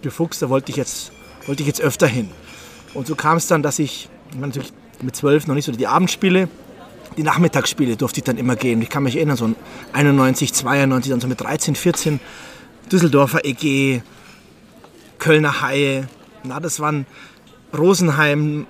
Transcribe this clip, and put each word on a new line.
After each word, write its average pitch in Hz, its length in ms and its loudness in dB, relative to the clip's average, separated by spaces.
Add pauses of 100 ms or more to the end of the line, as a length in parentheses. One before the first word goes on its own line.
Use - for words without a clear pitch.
gefuchst, 165 400 -6
da 143 80 -4
wollte 135 220 -2
ich - 60 -4
jetzt, - 340 -8 (340)
wollte 143 160 -4
ich 143 60 0
jetzt 147 140 -2
öfter 151 260 2
hin. 110 220 -2 (640)
Und 135 140 -8
so 151 80 -4
kam's 160 320 2
dann, 160 140 2
dass 143 160 -2
ich, - 320 -6 (220)
ich 135 80 -12
war 139 80 -6
natürlich 139 260 -10 (280)
mit 127 140 -6
zwölf 147 320 2
noch 139 60 0
nicht 143 120 -2
so 151 60 -4
die 113 160 -4
Abendspiele, 180 600 2 (680)
die 160 60 -2
Nachmittagsspiele 143 760 0
durfte 135 220 -2
ich - 40 -10
dann 120 140 -2
immer 120 180 0
gehen. 117 260 0
Ich 113 80 -6
kann 139 140 -2
mich 131 120 -2
erinnern, 147 220 0
so 113 80 -2
ein 113 100 0 (380)
einundneunzig, 135 600 4
zweiundneunzig, 135 580 2
dann 120 100 0
so 127 60 -4
mit 127 140 -4
dreizehn, 147 340 -2
vierzehn, 160 440 0 (720)
Düsseldorfer 147 540 4
E 139 80 -2
G, 135 480 0 (1160)
Kölner 151 440 2
Haie, 135 460 0 (360)
na, 131 160 -10
das 160 200 -6
waren 151 280 -2 (680)
Rosenheim 151 960 2